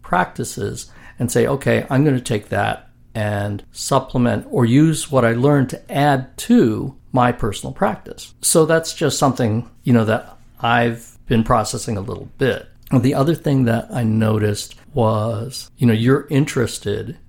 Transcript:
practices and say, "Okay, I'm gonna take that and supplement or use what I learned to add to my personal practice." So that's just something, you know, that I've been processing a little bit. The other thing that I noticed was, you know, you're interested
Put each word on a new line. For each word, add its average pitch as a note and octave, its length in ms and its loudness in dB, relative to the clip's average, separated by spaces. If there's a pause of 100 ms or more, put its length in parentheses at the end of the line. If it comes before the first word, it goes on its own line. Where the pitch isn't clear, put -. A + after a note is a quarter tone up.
practices - 840 -4 (300)
and A#2+ 120 -2
say, A#2+ 160 4
"Okay, B2+ 420 0
I'm C#3 160 2
gonna C3 160 2
take - 280 -4
that G#2 380 -4 (280)
and G#2 560 -4
supplement B2 800 0
or C#3 140 2
use D3 440 4
what C3 160 2
I A2+ 80 4
learned C#3 360 2
to - 220 -14
add C#3 460 0 (120)
to C3+ 440 2 (180)
my B2 200 2
personal B2 420 -6
practice." - 680 -6
So D#3+ 240 4
that's E3 280 0
just - 240 -2
something, A#2+ 500 0 (160)
you C3 100 2
know, A2+ 120 4
that A2 320 -4 (240)
I've A#2+ 640 0
been A2+ 180 2
processing A2 540 -2
a F#2 40 -6
little G2 360 -10
bit. B2 300 -2 (240)
The B2+ 240 2
other D3 180 0
thing C#3 320 0
that A2+ 260 -2
I A#2+ 120 -4
noticed A2 720 -2 (180)
was, A2 840 -4
you B2 100 2
know, A2+ 60 4
you're B2 360 2
interested A2 880 -4 (120)